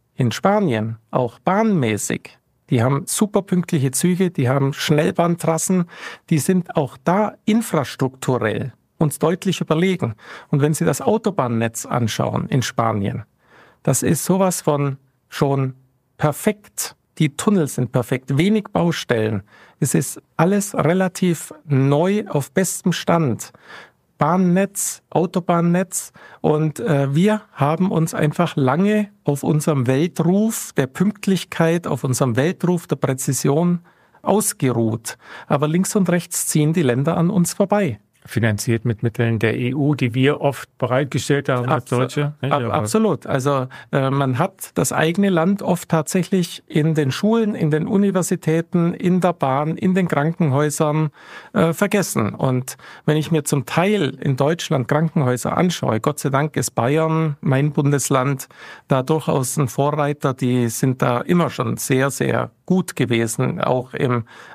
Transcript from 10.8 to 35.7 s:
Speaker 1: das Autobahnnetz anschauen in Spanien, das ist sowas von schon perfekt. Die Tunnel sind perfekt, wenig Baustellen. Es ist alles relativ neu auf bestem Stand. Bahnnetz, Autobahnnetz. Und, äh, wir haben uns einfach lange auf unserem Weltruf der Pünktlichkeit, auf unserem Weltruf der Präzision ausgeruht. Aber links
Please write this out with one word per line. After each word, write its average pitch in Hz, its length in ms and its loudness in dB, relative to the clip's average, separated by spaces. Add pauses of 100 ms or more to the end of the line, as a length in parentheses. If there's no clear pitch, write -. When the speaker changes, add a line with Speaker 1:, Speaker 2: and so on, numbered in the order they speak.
Speaker 1:
das 160 160 0
Autobahnnetz 127 840 -2
anschauen - 600 -2
in 127 120 0
Spanien, 113 640 -2 (580)
das 135 200 0
ist - 240 0
sowas 185 340 0
von 143 380 -2 (320)
schon 139 420 -2 (460)
perfekt. - 760 -4 (240)
Die 151 180 0
Tunnel 190 300 2
sind 127 260 -4
perfekt, 131 460 -2
wenig 208 340 2
Baustellen. 113 680 0 (360)
Es - 160 -2
ist - 280 -2 (140)
alles 196 380 0
relativ 180 760 0 (120)
neu 147 640 2
auf - 240 -4
bestem 185 400 0
Stand. 165 600 0 (640)
Bahnnetz, 185 920 0
Autobahnnetz. 175 1040 0 (300)
Und, 151 380 0
äh, 139 340 0
wir 208 280 2 (100)
haben 165 380 0
uns 165 220 0
einfach - 440 0
lange 196 520 2 (160)
auf 143 180 -2
unserem 151 440 0
Weltruf 175 880 0
der 139 120 0
Pünktlichkeit, 180 1000 0
auf 143 180 -4
unserem 127 320 0
Weltruf 170 500 0
der 139 100 -2
Präzision 147 840 0 (400)
ausgeruht. 117 960 0 (300)
Aber 151 220 0
links 180 280 0